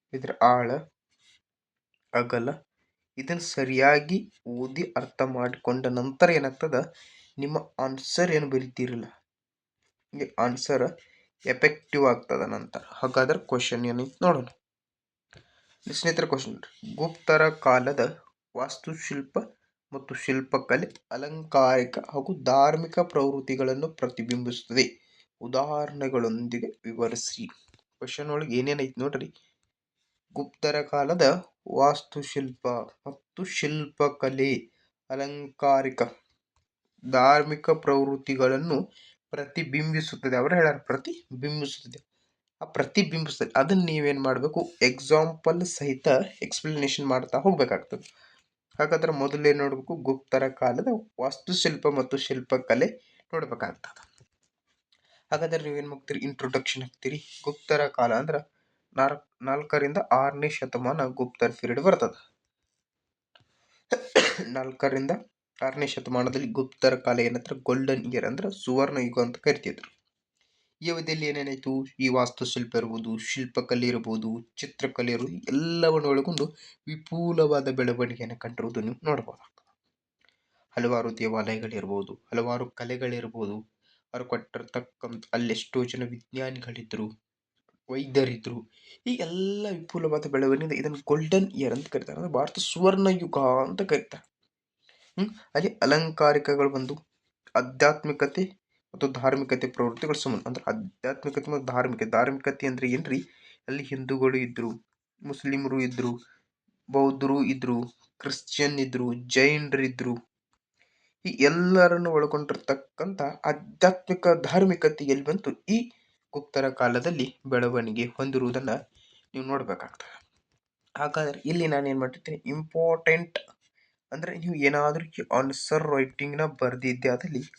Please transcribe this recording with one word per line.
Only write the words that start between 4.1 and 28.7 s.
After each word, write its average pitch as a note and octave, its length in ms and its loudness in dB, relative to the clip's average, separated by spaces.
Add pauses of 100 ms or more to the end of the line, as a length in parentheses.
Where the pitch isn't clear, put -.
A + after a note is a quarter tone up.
ಓದಿ C3 520 -6
ಅರ್ಥ C3 240 -4
ಮಾಡ್ಕೊಂಡ B2+ 640 -2
ನಂತರ B2+ 420 2
ಏನಾಗ್ತದ, C#3+ 640 0 (440)
ನಿಮ್ಮ C#3+ 200 -2 (220)
ಆನ್ಸರ್ C3+ 520 0
ಏನು D3+ 180 2
ಬರಿತೀರಲ್ಲ, B2+ 560 -2 (1080)
ಈ - 260 -8
ಆನ್ಸರ್ B2 440 0 (600)
ಎಫೆಕ್ಟಿವ್ C#3+ 600 2
ಆಗ್ತದ B2 360 2
ನಂತರ. G#2+ 440 -6
ಹಾಗಾದ್ರೆ C3 540 0
ಕ್ವಶನ್ A#2+ 460 -2
ಏನೈತಿ A#2+ 360 -4
ನೋಡೋಣ. D#3+ 240 4 (1500)
ಸ್ನೇಹಿತರ E3 340 0
ಕ್ವಶನ್ C3+ 280 -4
ನೋಡ್ರಿ, - 420 -16
ಗುಪ್ತರ D#3 540 4
ಕಾಲದ B2+ 720 2 (340)
ವಾಸ್ತುಶಿಲ್ಪ C#3+ 800 -6 (560)
ಮತ್ತು C3+ 220 -10
ಶಿಲ್ಪಕಲೆ, C3 720 0 (240)
ಅಲಂಕಾರಿಕ C3+ 880 2
ಹಾಗೂ C#3 440 -6
ಧಾರ್ಮಿಕ D3+ 560 4
ಪ್ರವೃತ್ತಿಗಳನ್ನು C#3 880 0
ಪ್ರತಿಬಿಂಬಿಸುತ್ತದೆ, A#2+ 1200 -2 (340)
ಉದಾಹರಣೆಗಳೊಂದಿಗೆ C3 1300 -2
ವಿವರಿಸಿ. A2+ 800 -6 (500)
ಕ್ವಶನ್ D3 320 -10
ಒಳಗೆ D3 260 -4
ಏನೇನೈತಿ C3 460 -2